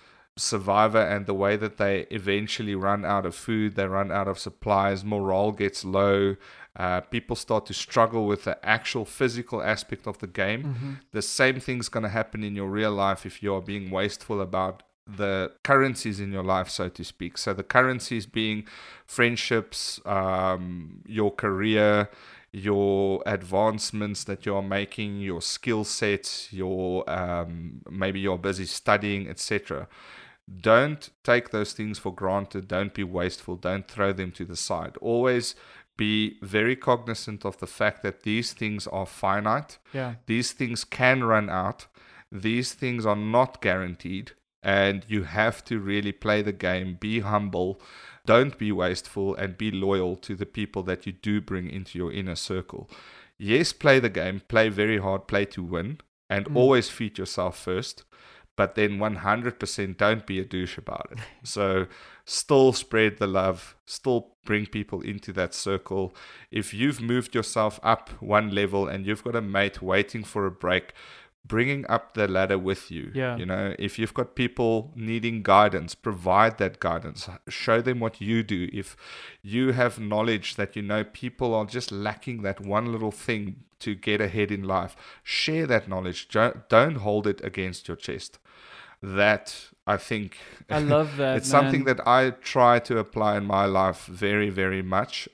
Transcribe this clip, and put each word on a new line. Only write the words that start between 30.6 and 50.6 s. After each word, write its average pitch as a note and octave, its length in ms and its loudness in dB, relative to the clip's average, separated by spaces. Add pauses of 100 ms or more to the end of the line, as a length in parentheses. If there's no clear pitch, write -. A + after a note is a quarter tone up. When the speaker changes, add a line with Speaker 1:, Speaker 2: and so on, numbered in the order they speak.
Speaker 1:
Don't C3+ 500 4 (140)
take A#2+ 260 2
those G#2 220 -2
things G#2+ 260 -8
for F2+ 160 -6
granted. F#2+ 540 -4
Don't G2 260 -2
be G2+ 100 -4
wasteful. F2+ 520 -4
Don't F#2+ 320 -4
throw G2 240 0
them F#2 200 -6
to F2 120 -10
the E2+ 120 -10
side. - 440 -6
Always A#2+ 540 2 (420)
be G#2+ 460 0
very G#2+ 340 2
cognizant A#2 680 -2
of G2 140 -6
the F#2 80 -10
fact - 360 -2
that G2 200 -6
these A2 300 -2
things G#2+ 340 -6
are F#2+ 200 -6
finite. G#2+ 720 -2 (140)
Speaker 2:
Yeah. B2+ 220 -6 (120)
Speaker 1:
These A#2+ 260 0
things A#2+ 320 -4
can B2+ 400 4
run G#2+ 260 4
out. F#2 360 -4 (440)
These A2 440 -2
things A#2+ 320 -4
are G#2 100 4
not A#2 440 0
guaranteed. F#2 720 -4 (300)
And G2 460 4
you G#2 160 0
have G#2 420 0
to A2+ 120 -4
really G2+ 340 -2
play G#2+ 300 2
the G#2 100 -2
game, F#2 480 -2
be A2 200 -2
humble, G2 600 -2 (440)
don't B2+ 340 6
be G#2 140 0
wasteful, F#2 640 -2
and F#2+ 200 -6
be G#2+ 140 -4
loyal F#2+ 460 0
to - 180 -8
the G2 120 -6
people G2+ 380 -6